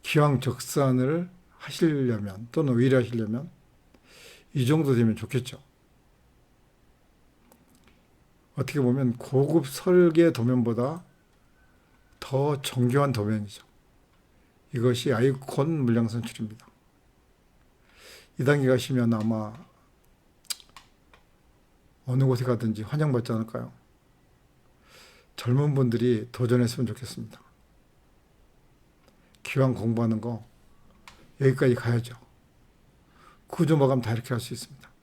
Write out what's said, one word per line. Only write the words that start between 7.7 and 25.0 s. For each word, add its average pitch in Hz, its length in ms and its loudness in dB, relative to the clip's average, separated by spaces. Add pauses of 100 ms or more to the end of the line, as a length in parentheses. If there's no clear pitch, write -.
어떻게 139 260 -4
보면 123 340 0
고급 139 520 0
설계 170 680 4
도면보다 123 720 0 (1120)
더 139 420 -2
정교한 131 520 0
도면이죠. 104 500 -4 (1120)
이것이 123 400 0
아이콘 139 720 0
물량 117 240 2
선출입니다. 110 580 -10 (1700)
이 139 60 -4
단계 139 240 2
가시면 123 460 2
아마 107 400 -2 (2500)
어느 131 200 0
곳에 127 180 2
가든지 110 400 -2
환영받지 131 480 -2
않을까요? 120 400 -6 (1700)